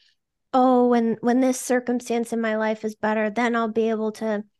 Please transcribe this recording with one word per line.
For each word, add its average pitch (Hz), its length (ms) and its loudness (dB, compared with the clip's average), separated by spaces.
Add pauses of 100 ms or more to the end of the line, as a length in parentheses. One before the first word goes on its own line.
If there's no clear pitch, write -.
(520)
"Oh, 254 360 4
when, 233 320 2
when 240 200 2
this 262 200 0
circumstance 247 720 -2
in 233 80 -2
my 220 160 -2
life 220 280 -2
is 214 100 -6
better, 214 360 -2
then 233 260 -2
I'll 233 120 0
be 220 220 0
able 220 220 -2
to 214 320 -4 (160)